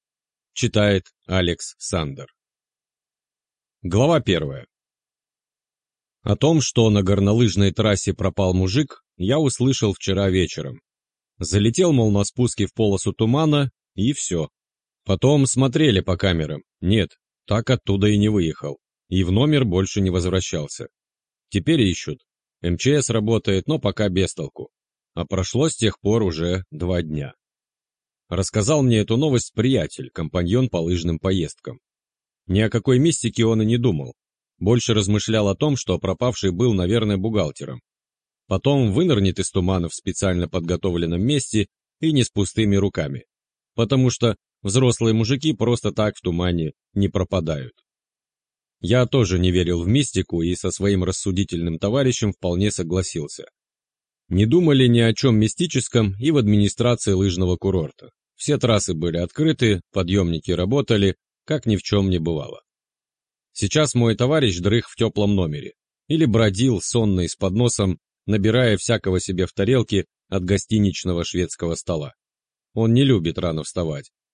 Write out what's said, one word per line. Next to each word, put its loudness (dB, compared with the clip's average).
Читает 0
Алекс -4
Сандер. -8
Глава 2
первая. -4
О 0
том, 4
что 2
на 4
горнолыжной 2
трассе 0
пропал -2
мужик, 0
я 0
услышал 0
вчера -2
вечером. -2
Залетел, 2
мол, 4
на 2
спуске -2
в -10
полосу 0
тумана, 2
и 0
всё. -4
Потом 2
смотрели 2
по -2
камерам. -2
Нет, 0
так -2
оттуда 0
и 2
не 4
выехал. -2
И 0
в 0
номер 2
больше 0
не 0
возвращался. -4
Теперь 0
ищут. -2
М -2
Ч 0
С -4
работает, 0
но 0
пока -2
без 0
толку. -12
А -4
прошло -2
с -8
тех -2
пор 0
уже -2
два -4
дня. -8
Рассказал 0
мне 4
эту 0
новость 0
приятель, -2
компаньон -2
по -4
лыжным -2
поездкам. -4
Ни 2
о 2
какой 2
мистике 0
он 2
и 0
не 0
думал. -2
Больше 2
размышлял 0
о 0
том, 0
что -2
пропавший -2
был, 0
наверное, 0
бухгалтером. -4
Потом 2
вынырнет 2
из -4
тумана 0
в -14
специально -4
подготовленном -2
месте 0
и 0
не 4
с -2
пустыми 0
руками. -4
Потому 2
что 0
взрослые 2
мужики 0
просто 0
так -2
в -20
тумане -2
не 0
пропадают. -4
Я 2
тоже 2
не 4
верил 0
в -4
мистику 0
и 0
со -6
своим 0
рассудительным -4
товарищем 0
вполне -2
согласился. -6
Не 4
думали 4
ни 6
о 4
чём 2
мистическом 0
и 0
в 2
администрации 2
лыжного 0
курорта. -4
Все -2
трассы 0
были -4
открыты, 0
подъёмники 0
работали, 0
как -4
ни 2
в -2
чём 0
не 0
бывало. -6
Сейчас 0
мой 4
товарищ 0
дрых 0
в -20
тёплом 0
номере -2
или 2
бродил, 2
сонный, 0
с -10
подносом, 0
набирая 2
всякого -2
себе -2
в -8
тарелки 0
от -4
гостиничного 0
шведского -4
стола. -6
Он 2
не 4
любит 2
рано -4
вставать, -6